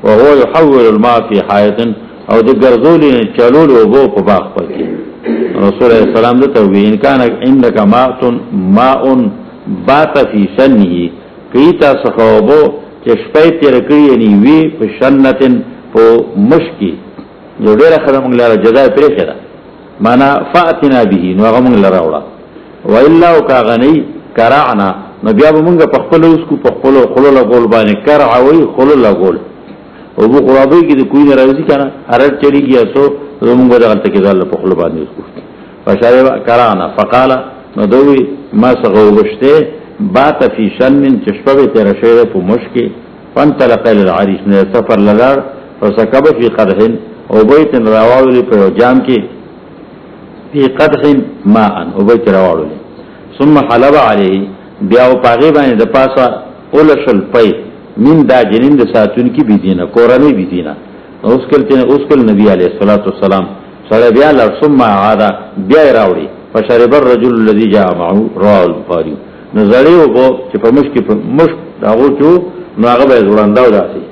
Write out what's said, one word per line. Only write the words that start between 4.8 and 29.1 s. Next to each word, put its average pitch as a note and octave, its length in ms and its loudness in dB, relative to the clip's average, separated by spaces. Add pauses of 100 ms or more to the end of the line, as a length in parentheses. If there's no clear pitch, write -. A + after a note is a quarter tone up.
رسول A#2 240 0
الله A2 100 2
صلی - 60 0
الله A2+ 120 -2
علیه - 0 -
وسلم B2 220 0 (140)
ته A2+ 60 2 (100)
وی، G2+ 160 0
ان G#2+ 100 0
کان C3+ 240 0 (260)
عندک A#2+ 300 0 (160)
ماء، B2+ 160 2 (680)
ماء C3 260 0 (840)
بات D3 280 0 (160)
فی G#2 100 -2 (160)
سنه، G2 520 0 (440)
که D3 260 4
تا D3 100 2 (140)
څخه A2+ 180 -2 (140)
اوبو B2+ 260 2 (420)
چې A#2+ 80 -2 (100)
شپه D#3 240 -2
یې E3 140 2
تېره C3 280 2
کړې، D3 140 2 (100)
یعنی A2+ 180 2 (140)
وی D#3 160 4 (180)
په A2 80 -4 (140)
شنتن، C3+ 540 2 (400)
په A2+ 100 4 (480)
مشک E3 280 0
کې، F#2+ 120 -4 (760)
یو G#2+ 100 2
ډېره D#3 280 4
ښه C#3 100 -2
ده، C3+ 100 0
موږ B2+ 160 -4
لره A#2 240 2
جزا A#2 220 2
یې B2 120 2
پرېښې C3+ 320 0
ده. - 60 -12 (680)
معنا C3 240 2 (240)
فاتنا D3 580 0
به، F2+ 120 -2 (140)
نو G#2 80 0
هغه A2+ 200 2
موږ B2 180 2
له F#2+ 120 2
راوړه. D#2+ 260 -2 (720)
والا، E3 420 4
او D3+ 120 2
که C3+ 120 0
هغه A#2 180 -2
نه B2+ 140 0
وي، D#3 120 0 (340)
کرعنا، A#2 520 0 (340)
نو G#2+ 100 -4
بیا D3+ 180 4
به D#3 100 2
موږ F3 160 0 (160)
په C3 100 0
خپلو E3 300 2
وڅښو، - 220 -2 (100)
په B2 100 2
خپلو C3+ 240 2 (140)
خولو C#3 160 2 (100)
لګول A#2 340 2
باندې. G#2+ 200 0 (120)
کرع D3 240 2 (160)
وایي D#3 180 4 (120)
خولو C#3 200 2 (100)
لګول. F#2 320 0 (840)